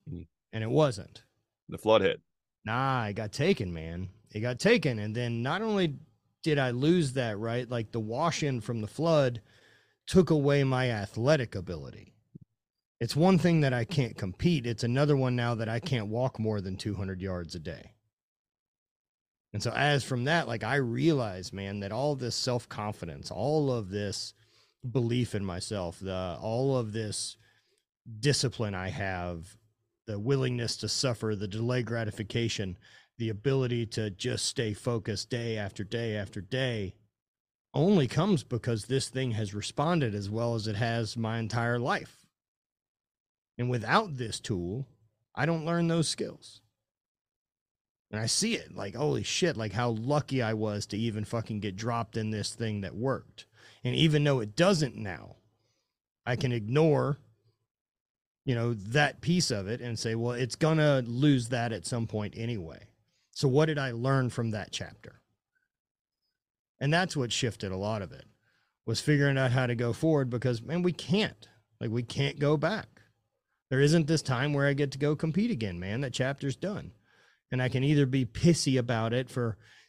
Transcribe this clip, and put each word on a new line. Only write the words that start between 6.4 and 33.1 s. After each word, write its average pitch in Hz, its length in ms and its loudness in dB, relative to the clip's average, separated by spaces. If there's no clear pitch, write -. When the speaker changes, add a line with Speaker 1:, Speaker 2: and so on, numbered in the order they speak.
Speaker 2:
did 151 140 2
I 131 140 2
lose 139 440 4
that, 117 220 0
right? 113 320 -2
Like, 117 220 -4
the 117 100 -4
wash 131 440 -2
in 131 160 0
from 117 200 -4
the 107 60 -4
flood 143 560 2
took 180 240 6
away 143 320 6
my 127 260 2
athletic 117 680 2
ability. 82 580 -10
It's 120 160 -2
one 180 220 8
thing 170 240 6
that 135 100 4
I 120 140 0
can't 120 300 0
compete. 120 500 0
It's 117 180 -2
another 139 320 4
one 127 180 2
now 120 200 0
that 110 160 -2
I 117 100 -2
can't 110 280 -2
walk 123 300 -2
more 110 220 0
than 92 160 -4
two 101 180 -4
hundred 92 280 -6
yards 90 320 -6
a 90 40 -8
day. 78 360 -12
And 104 80 -4
so 120 100 -2
as 139 320 2
from 123 200 -2
that, 156 220 2
like, 113 160 -4
I 117 140 0
realized, 123 760 0
man, 98 260 -6
that 98 120 -6
all 139 220 -2
this 123 220 -4
self-confidence, 107 960 -6
all 139 420 0
of 113 160 -4
this 101 460 -6
belief 120 460 0
in 101 100 -2
myself, 92 540 -6
the, 92 420 -6
all 127 360 0
of 110 160 -2
this 107 440 -6
discipline 117 540 2
I 92 160 -4
have, 87 680 -6
the 104 140 -6
willingness 123 560 0
to 107 120 -4
suffer, 110 460 -2
the 104 140 -4
delay 117 340 0
gratification, 110 920 -4